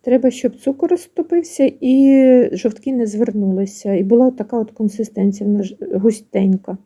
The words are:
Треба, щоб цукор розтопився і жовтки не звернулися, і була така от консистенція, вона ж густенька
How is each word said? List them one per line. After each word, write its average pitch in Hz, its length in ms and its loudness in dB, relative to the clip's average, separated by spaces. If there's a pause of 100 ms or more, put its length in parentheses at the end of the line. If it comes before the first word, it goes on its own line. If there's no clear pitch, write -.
Треба, 247 280 2
щоб - 260 -6
цукор 277 340 -4
розтопився 339 880 -2
і 262 720 4
жовтки 220 400 -6
не 240 140 -2
звернулися, 202 880 -4
і 185 80 0
була 233 280 2
така 240 280 -8
от 220 120 -6
консистенція, 202 800 -4
вона 208 120 0
ж - 140 -10 (180)
густенька 196 920 -2